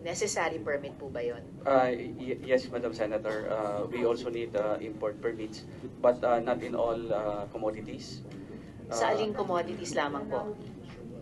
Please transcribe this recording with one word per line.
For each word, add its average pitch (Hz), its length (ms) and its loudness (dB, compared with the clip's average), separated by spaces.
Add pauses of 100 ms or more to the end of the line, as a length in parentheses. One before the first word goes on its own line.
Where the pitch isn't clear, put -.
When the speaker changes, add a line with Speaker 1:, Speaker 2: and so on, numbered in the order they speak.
Speaker 1:
Necessary 160 580 0
permit 143 380 -2
po 139 80 -8
ba 123 160 -4
yun? 120 160 -2 (240)
Speaker 2:
Uh, 127 320 6
y-, 127 480 -4
yes, 127 240 4
Madam 123 240 -2
Senator. 107 560 0
Uh, 104 400 0
we 120 160 -2
also 117 240 2
need, 117 280 -2
uh, 104 280 4
import 107 400 -2
permits, 110 400 -4 (400)
but, 123 200 8
uh, 120 160 6
not 117 200 2
in - 160 -4
all, 113 240 4 (120)
uh, 101 440 0
commodities. 107 640 -4 (720)
Speaker 1:
Sa 113 200 4
Speaker 2:
Uh, 214 40 4
Speaker 1:
aling 214 160 2
commodities 175 640 0
lamang 143 320 0
po? 139 280 -2 (680)